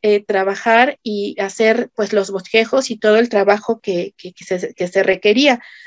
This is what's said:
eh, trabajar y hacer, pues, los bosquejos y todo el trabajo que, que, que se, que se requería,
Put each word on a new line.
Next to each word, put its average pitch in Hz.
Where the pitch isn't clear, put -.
eh, 208
trabajar 220
y 208
hacer, 220
pues, 202
los 196
bosquejos 220
y 220
todo 214
el 233
trabajo 208
que, 185
que, 180
que -
se, 180
que 175
se 190
requería, 214